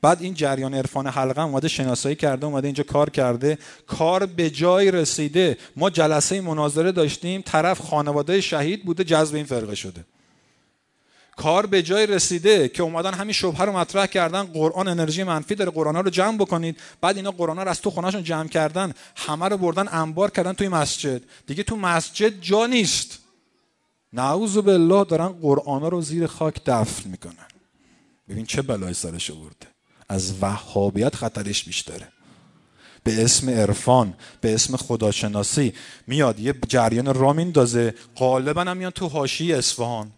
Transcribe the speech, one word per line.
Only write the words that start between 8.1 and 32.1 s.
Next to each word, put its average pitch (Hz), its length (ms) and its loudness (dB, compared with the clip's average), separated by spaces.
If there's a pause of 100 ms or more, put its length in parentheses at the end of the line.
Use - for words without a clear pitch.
شهید 165 440 -2
بوده، 170 180 -2
جذب 156 320 2
این 151 100 -4
فرقه 113 300 -4
شده. 87 300 -12 (1300)
کار 175 280 2
به 190 180 2
جای 202 240 2
رسیده 185 600 4
که 175 160 -2
اومدن 170 300 -2
همین 196 200 -6
شبهه 180 280 0
رو 196 160 0
مطرح 196 280 0
کردن، 185 380 0
قرآن 165 440 0
انرژی 170 360 -2
منفی 170 320 -2
داره، 190 160 -2
قرآن‌ها 156 300 0
رو 196 80 2
جمع 190 280 0
بکنید. 165 400 -2 (240)
بعد 190 140 2
اینا 196 160 -6
قرآن‌ها 175 320 -4
رو 190 60 -4
از 170 120 -4
تو 214 80 0
خونه‌شون 185 340 -4
جمع 160 240 -4
کردن، 160 460 0 (220)
همه 160 300 -4
رو 202 120 0
بردن 185 340 0
انبار 165 400 0
کردن 185 220 -2
توی 196 140 -2
مسجد. 147 540 -2 (260)
دیگه 156 160 -4
تو 226 120 -6
مسجد 190 680 0
جا 196 240 2
نیست. 233 540 0 (920)
نعوذ 165 440 0
بالله، 196 480 6
دارن 165 220 0
قرآن‌ها 147 600 0
رو 175 140 -2
زیر 160 260 -2
خاک - 380 -4
دفن 110 440 0
می‌کنن. 87 380 -16 (840)
ببین 104 160 -8
چه 143 160 -4
بلایی 101 320 -4
سرش 85 380 -8
آورده. 78 360 -20 (420)
از 95 320 -4
وهابیت 101 720 0
خطرش 101 480 -6
بیشتره. - 440 -10 (960)